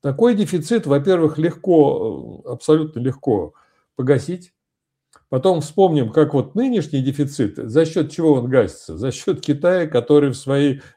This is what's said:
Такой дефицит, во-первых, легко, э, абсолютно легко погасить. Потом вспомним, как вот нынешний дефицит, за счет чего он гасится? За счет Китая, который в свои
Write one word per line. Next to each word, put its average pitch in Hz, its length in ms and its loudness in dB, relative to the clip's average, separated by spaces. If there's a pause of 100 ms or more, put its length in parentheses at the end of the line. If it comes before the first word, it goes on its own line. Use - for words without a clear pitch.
Такой 214 320 2
дефицит, 190 520 -2
во-первых, 151 520 2
легко, 139 1080 0
э, 123 60 -14
абсолютно 156 480 -2
легко 120 540 -4 (420)
погасить. 143 560 -2 (800)
Потом 156 320 0
вспомним, 151 500 2
как 147 220 2
вот 135 200 -2
нынешний 208 480 -2
дефицит, 139 540 -4
за 117 300 0
счет 160 260 -4
чего 160 220 2
он 123 160 -2
гасится? 95 480 -2
За 127 140 -6
счет - 300 -4
Китая, 170 460 0
который 143 420 2
в 120 60 -8
свои 139 440 0 (160)